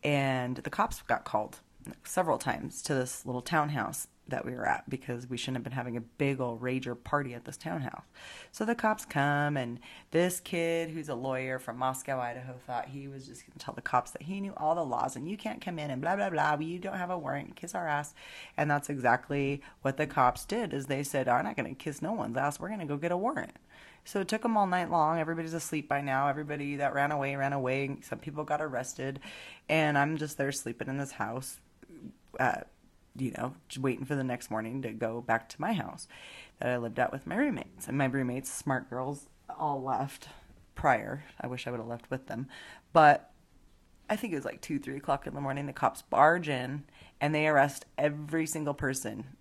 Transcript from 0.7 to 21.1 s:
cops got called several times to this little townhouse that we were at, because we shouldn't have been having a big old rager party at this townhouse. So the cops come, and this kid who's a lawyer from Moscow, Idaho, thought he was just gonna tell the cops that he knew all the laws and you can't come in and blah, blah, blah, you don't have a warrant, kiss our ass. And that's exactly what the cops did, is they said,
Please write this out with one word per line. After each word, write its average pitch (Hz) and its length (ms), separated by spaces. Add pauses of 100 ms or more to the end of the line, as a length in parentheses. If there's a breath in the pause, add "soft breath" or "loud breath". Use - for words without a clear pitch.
cops - 320
got - 220
called - 340 (460)
several 165 340
times - 420
to - 140
this 127 320
little 123 160
townhouse 151 640 (220)
that - 180
we 120 60
were 120 160
at, - 200
because 127 380
we 127 100
shouldn't 131 200
have 120 80
been 120 80
having 123 240
a 120 40
big 135 400
old 120 220
rager 127 400
party 139 320
at 120 100
this - 120
townhouse. 165 480 (480 loud breath)
So - 120
the 233 120
cops 214 280
come, 147 520
and 123 240 (320 loud breath)
this 175 260
kid 165 520
who's 156 180
a 135 80
lawyer 131 420
from 123 200
Moscow, 131 420
Idaho, 123 340 (140)
thought 123 180
he 139 220
was 135 180
just - 180
gonna - 140
tell - 160
the - 80
cops - 300
that - 100
he 190 180
knew 196 160
all 156 200
the 170 80
laws 123 320
and 143 120
you 202 80
can't 208 240
come 170 200
in 147 100
and 131 100
blah, 165 140
blah, 202 160
blah, 151 300
you 165 180
don't 190 200
have 180 120
a 180 80
warrant, 143 380
kiss - 180
our 175 140
ass. 147 260 (420 loud breath)
And 151 140
that's 143 180
exactly 139 720 (200 loud breath)
what 135 160
the 151 100
cops 127 380
did, 214 280
is 135 140
they 139 160
said, 139 240